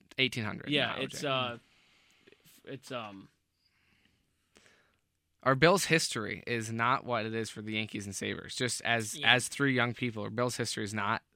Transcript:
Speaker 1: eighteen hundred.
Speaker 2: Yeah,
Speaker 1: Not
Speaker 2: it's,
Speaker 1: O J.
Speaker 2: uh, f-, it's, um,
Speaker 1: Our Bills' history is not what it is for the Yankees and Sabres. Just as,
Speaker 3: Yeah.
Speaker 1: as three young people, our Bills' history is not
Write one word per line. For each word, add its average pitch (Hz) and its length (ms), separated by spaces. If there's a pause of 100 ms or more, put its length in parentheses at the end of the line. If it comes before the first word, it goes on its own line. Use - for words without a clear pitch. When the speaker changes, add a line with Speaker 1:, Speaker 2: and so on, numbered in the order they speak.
(180)
Speaker 1:
eighteen 123 260
hundred. 104 260
Speaker 2:
Yeah, 139 160
Speaker 1:
Not 113 160
Speaker 2:
it's, - 160
Speaker 1:
O - 20
J. 147 80
Speaker 2:
uh, 127 240
f-, 117 80 (1040)
it's, 139 280
um, 107 360 (2250)
Speaker 1:
Our 135 120
Bills' 165 320
history 120 600
is 113 260
not 120 320
what 113 220
it 110 80
is 113 160
for 110 120
the 107 100
Yankees 107 340
and 95 80
Sabres. 101 400
Just 123 280
as, 113 340
Speaker 3:
Yeah. 131 180
Speaker 1:
as 123 140
three 139 260
young 120 180
people, 110 300
our 107 80
Bills' 120 260
history 113 280
is 101 100
not 107 280 (140)